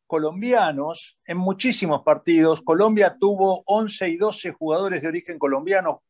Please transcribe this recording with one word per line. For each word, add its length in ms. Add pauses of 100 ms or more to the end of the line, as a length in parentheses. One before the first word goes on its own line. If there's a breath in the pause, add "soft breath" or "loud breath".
colombianos, 1200
en 120
muchísimos 680
partidos, 580
Colombia 560
tuvo 480
once 440
y 80
doce 340
jugadores 500
de 60
origen 320
colombiano, 720